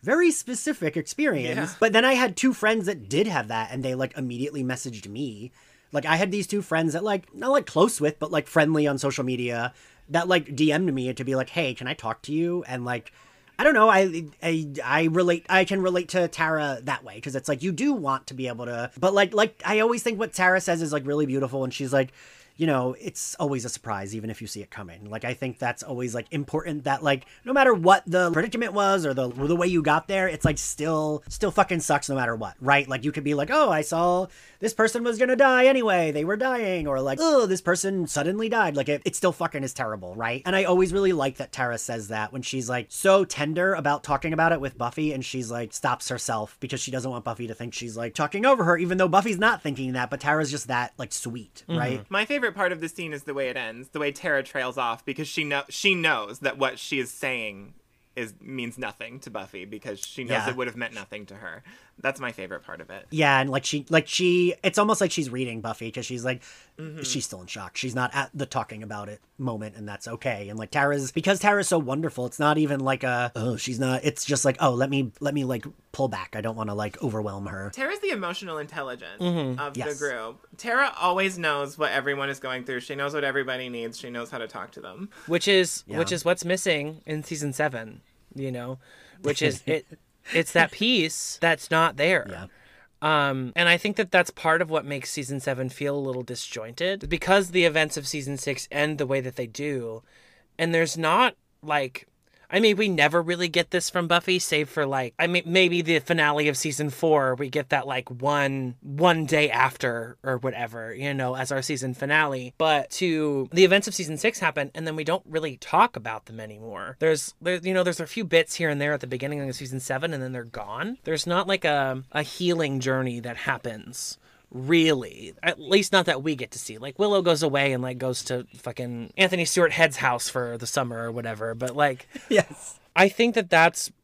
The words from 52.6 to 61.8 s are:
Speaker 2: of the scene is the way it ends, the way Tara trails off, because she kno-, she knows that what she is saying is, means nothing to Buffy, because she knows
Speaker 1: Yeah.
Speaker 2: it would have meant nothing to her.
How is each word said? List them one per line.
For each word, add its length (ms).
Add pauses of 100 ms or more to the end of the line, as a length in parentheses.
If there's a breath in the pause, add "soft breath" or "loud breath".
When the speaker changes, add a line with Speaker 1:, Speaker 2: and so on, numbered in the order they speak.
Speaker 2:
of 80
the 80
scene 240
is 120
the 100
way 160
it 80
ends, 320
the 100
way 120
Tara 320
trails 340
off, 260
because 240
she 160
kno-, 240
she 280
knows 440
that 200
what 180
she 220
is 100
saying 640 (420)
is, 240
means 380
nothing 440
to 100
Buffy, 340
because 340
she 240
knows 220
Speaker 1:
Yeah. 60
Speaker 2:
it 40
would 120
have 100
meant 160
nothing 320
to 100
her. 280 (340 loud breath)